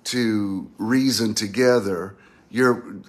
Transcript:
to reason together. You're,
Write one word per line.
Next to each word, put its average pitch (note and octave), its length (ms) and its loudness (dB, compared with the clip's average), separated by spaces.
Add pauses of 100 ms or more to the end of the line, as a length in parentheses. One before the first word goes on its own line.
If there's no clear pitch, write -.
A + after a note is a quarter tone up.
to G#2 720 -2
reason A#2 580 0
together. G2+ 800 0 (360)
You're, A2+ 460 0 (120)